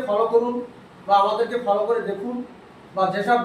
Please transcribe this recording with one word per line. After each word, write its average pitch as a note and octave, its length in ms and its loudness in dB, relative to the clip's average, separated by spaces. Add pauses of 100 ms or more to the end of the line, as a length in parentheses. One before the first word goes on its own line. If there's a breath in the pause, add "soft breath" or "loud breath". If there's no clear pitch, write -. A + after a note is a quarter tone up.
ফলো G#3+ 260 2
করুন A#3+ 220 2 (500)
বা G3 160 2
আমাদেরকে A3 340 0 (100)
ফলো G3+ 220 2
করে A3+ 120 0 (100)
দেখুন, A#3+ 240 -6 (600)
বা F#3+ 80 0 (120)
যেসব A#3+ 300 2